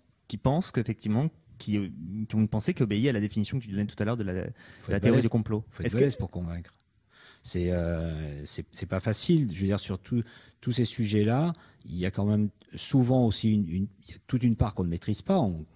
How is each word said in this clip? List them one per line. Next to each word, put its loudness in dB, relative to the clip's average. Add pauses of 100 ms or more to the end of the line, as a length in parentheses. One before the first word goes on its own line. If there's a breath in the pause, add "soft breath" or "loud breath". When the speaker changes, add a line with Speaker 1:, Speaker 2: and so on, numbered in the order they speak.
(280)
Speaker 1:
qui -8
pensent 0
qu'effectivement, 0 (300)
qui, -2 (360)
qui -6
ont 4
une 4
pensée -2
qui 0
obéit 2
à 2
la 0
définition -2
que -8
tu -12
donnais -2
tout -6
à 0
l'heure 0
de -4
la, -4
de -4 (420 loud breath)
Speaker 2:
Faut -8
Speaker 1:
la 0
Speaker 2:
être 0
Speaker 1:
théorie 6
Speaker 2:
balèze. 4
Speaker 1:
du 2
complot ? -2
Speaker 2:
Faut -12
être 0
Speaker 1:
Est-ce 0
que 4
Speaker 2:
balèze 2
pour -6
convaincre. -8 (680 soft breath)
C'est, -2
euh, -2
c'est, -10
c'est -10
pas -2
facile. 2
Je -6
veux 2
dire, 2
sur -6
tout, -2 (360 loud breath)
tous -2
ces 2
sujets-là, 2 (320 soft breath)
il -10
y -2
a 0
quand 0
même 4 (260)
souvent 2
aussi 2
une, 2
une, -2 (220)
il -16
y -18
a -20
toute -2
une 4
part 0
qu'on -2
ne 0
maîtrise -4
pas. 2
On, 0 (120)